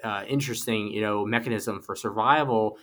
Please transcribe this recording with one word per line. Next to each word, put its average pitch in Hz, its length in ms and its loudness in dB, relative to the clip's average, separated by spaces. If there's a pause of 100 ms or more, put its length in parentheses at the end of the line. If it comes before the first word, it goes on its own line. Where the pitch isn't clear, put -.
uh, 101 240 -4
interesting, 117 640 -2
you 104 120 -4
know, 104 240 0
mechanism 110 560 -2
for 98 140 -10
survival. 113 880 2